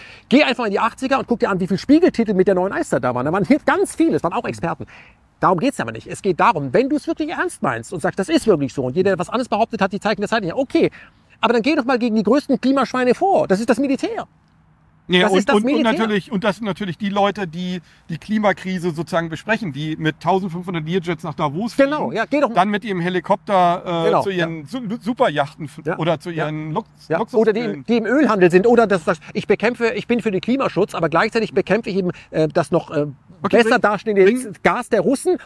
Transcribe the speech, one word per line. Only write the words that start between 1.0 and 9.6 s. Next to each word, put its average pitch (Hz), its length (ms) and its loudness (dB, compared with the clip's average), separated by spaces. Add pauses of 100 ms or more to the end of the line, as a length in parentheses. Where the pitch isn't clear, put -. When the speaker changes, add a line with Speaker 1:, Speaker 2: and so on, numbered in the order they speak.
Speaker 1:
und 202 80 -8
guck 233 100 -2
dir - 100 0
an, 190 120 -2
wie 185 80 -2
viele 190 100 -2
Spiegeltitel 262 560 4
mit 185 140 4
der 196 80 4
neuen 185 160 0
Eiszeit 214 320 -2
da 127 100 0
waren. 123 100 -2
Da 151 80 -2
waren 196 120 0
hier 277 200 4
ganz 339 300 0
viele, 311 220 2
es - 80 -2
waren 175 80 -2
auch 220 120 -4
Experten. 156 420 -6 (520)
Darum 170 200 2
geht's 240 220 -2
aber 117 120 -6
nicht. - 140 -12
Es 170 160 -10
geht 180 180 0
darum, 165 320 2
wenn 233 160 2
du's 294 180 -4
wirklich 311 220 -4
ernst 330 340 -6
meinst 117 300 -4
und 175 80 -8
sagst, - 180 -4
„Das 147 120 -4
ist 320 160 0
wirklich 147 260 2
so“, 127 140 -4
und 127 100 -6
jeder, 185 140 2
der 185 80 0
was 170 100 -6
anderes 233 220 -4
behauptet 220 320 -2